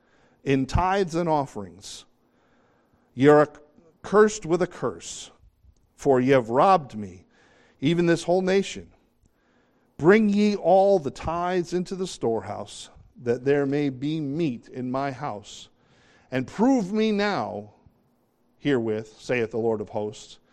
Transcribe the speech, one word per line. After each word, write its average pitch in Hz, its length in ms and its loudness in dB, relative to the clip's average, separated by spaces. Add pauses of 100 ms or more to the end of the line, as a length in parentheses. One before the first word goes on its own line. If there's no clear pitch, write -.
(440)
In 135 220 0
tithes 185 480 0
and 170 160 -2
offerings. 104 760 -6 (1080)
Ye 127 140 4
are 147 200 8 (540)
cursed 208 420 2
with 165 200 -2
a - 20 0
curse, - 640 -10 (640)
for 135 260 2
ye 127 120 2
have 127 180 4
robbed 143 480 2
me, 92 300 -14 (520)
even 170 280 2
this 165 160 2
whole 180 180 0
nation. 185 500 -4 (1080)
Bring 208 300 6
ye 208 260 2
all 190 420 4
the 135 140 -4
tithes 175 640 -4
into 180 200 -6
the 185 140 -6
storehouse, 104 840 -6 (320)
that 123 240 -2
there 143 220 2
may 143 220 -2
be 143 300 -6
meat 143 500 -4
in 127 200 -10
my 135 220 -4
house. 117 580 -12 (640)
And 127 160 -4
prove 226 440 2
me 220 200 0
now 117 600 -4 (840)
herewith, 113 640 -4
saith 120 300 -2
the 117 80 -4
Lord 110 200 0
of 101 100 -10
hosts, - 500 -10 (140)